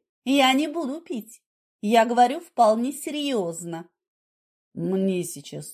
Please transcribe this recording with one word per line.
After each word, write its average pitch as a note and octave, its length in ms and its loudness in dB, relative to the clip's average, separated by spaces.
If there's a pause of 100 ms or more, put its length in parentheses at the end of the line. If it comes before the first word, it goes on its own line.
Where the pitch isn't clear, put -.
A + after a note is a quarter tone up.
(260)
я C4 280 4
не D4 140 0
буду D4+ 340 -6
пить. - 400 -12 (400)
Я A3+ 240 4
говорю A#3+ 340 4
вполне A#3 520 2
серьезно». F3 1000 -6 (840)
«Мне F#3 480 -2
сейчас D3 500 -14